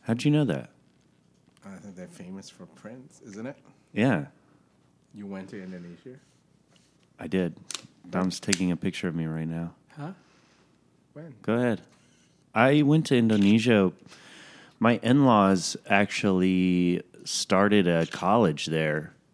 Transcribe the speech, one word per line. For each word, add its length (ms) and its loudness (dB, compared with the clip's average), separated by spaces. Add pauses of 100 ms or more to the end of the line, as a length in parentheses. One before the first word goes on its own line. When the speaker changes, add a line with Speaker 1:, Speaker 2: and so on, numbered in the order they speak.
Speaker 1:
How'd 200 -4
you 80 2
know 140 4
that? 240 -4 (960)
Speaker 2:
I 120 -18
think 180 -20
they're 120 -16
famous 440 -18
for 160 -20
prints, 540 -20
isn't 260 -14
it? 100 -14 (360)
Speaker 1:
Yeah. 320 0 (920)
Speaker 2:
You 100 -16
went 240 -14
to 140 -16
Indonesia? 540 -18 (1000)
Speaker 1:
I 80 -14
did. 300 -2 (520)
Dom's 300 -4
taking 320 -4
a 40 -2
picture 320 -8
of 80 -6
me 100 -6
right 220 -8
now. 260 -10 (240)
Speaker 2:
Huh? 140 -12 (1040)
When? 280 -20
Speaker 1:
Go 140 -4
ahead. 260 -2 (720)
I 300 4
went 240 2
to 100 2
Indonesia. 760 4 (880)
My 220 2
in-laws 760 4 (120)
actually 1120 0 (220)
started 640 2
a 180 2
college 640 0
there. 460 -4 (200)